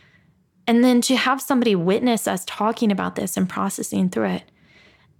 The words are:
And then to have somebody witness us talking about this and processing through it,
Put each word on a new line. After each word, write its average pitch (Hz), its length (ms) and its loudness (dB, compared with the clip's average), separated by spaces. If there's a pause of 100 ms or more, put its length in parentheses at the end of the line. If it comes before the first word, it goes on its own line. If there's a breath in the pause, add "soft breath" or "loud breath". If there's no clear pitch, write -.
(680 soft breath)
And 233 160 4
then 247 180 6
to 262 140 2
have 262 260 0
somebody 240 340 2
witness 202 520 0
us 190 180 -2
talking 220 460 -2
about 185 240 -2
this 190 220 -6
and 190 100 0
processing 196 640 -4
through 214 200 -2
it, 180 140 -6 (760 soft breath)